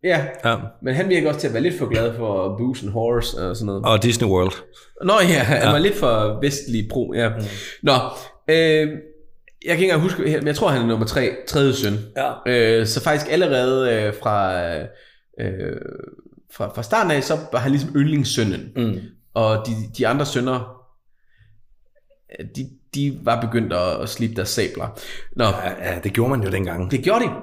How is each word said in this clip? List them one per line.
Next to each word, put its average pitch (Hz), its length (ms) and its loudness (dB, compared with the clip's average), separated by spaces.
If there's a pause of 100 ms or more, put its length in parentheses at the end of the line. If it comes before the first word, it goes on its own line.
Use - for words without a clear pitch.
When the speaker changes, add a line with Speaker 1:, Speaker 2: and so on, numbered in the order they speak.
Speaker 1:
Ja. 165 220 2 (200)
Speaker 2:
Ja. 117 100 2 (280)
Speaker 1:
Men 131 120 -2
han 190 140 0
virker 165 180 4
også 147 120 -2
til - 80 -2
at 113 60 -2
være 135 100 0
lidt 175 160 0
for 135 100 -2
glad 117 280 0
for 101 400 -2
booze 123 280 -4
and 101 80 -4
horse 117 480 0
og 90 140 -4
sådan 110 100 -6
noget. 98 200 -4
Speaker 2:
Og 107 180 4
Disney 120 240 2
World. 92 240 4 (540)
Speaker 1:
Nå 190 80 4 (160)
ja, 160 100 6
han 123 220 2
Speaker 2:
Ja. 110 100 4
Speaker 1:
var 143 80 4
lidt 202 160 4
for 107 460 2
vestlig 117 500 -2
pro, 123 240 -2
ja. 117 140 2
Speaker 2:
Mm. 110 60 -4 (480)
Speaker 1:
Nå, 139 100 4 (560)
øh, 156 80 6
jeg 156 300 4 (760)
kan 170 60 -2
ikke 165 120 2
engang 170 180 4
huske, 180 220 0
men 147 240 0
jeg 147 80 0
tror, 202 140 0
han 135 120 2
er 117 60 0
nummer 113 180 2
tre, 123 260 0 (160)
tredje 139 260 4
søn. 104 200 0 (240)
Speaker 2:
Ja. 135 340 -4
Speaker 1:
Øh, 113 360 4
så 117 160 -2
faktisk 147 280 0
allerede, 131 640 2
øh, 107 280 0
fra, 95 420 0 (760)
øh, 92 380 -4 (760)
fra, - 200 -6
fra 117 80 -8
starten 208 280 2
af, 139 120 2
så 156 100 0 (180)
var 123 80 2
han 135 120 2
ligesom 143 240 0
yndlingssønnen. 139 680 2 (140)
Speaker 2:
Mm. 110 240 -2 (360)
Speaker 1:
Og 110 320 2
de, 117 40 -4 (260)
de 120 100 2
andre 135 180 2
sønner, 127 540 -4 (1800)
de, 135 140 -10 (260)
de 139 280 0
var 117 180 2
begyndt 113 320 0
at, 87 280 -2
at 87 80 -6
slibe 110 260 -4
deres 95 140 -4
sabler. - 500 -4 (360)
Nå. 123 80 0
Speaker 2:
Ja, 92 500 -2
ja, 85 100 -6
det 98 100 -2
gjorde 117 160 2
man 131 140 0
jo 98 80 -2
dengang. 92 400 -2
Speaker 1:
Det 131 120 -2
gjorde 226 220 2
de. 165 40 -2 (140)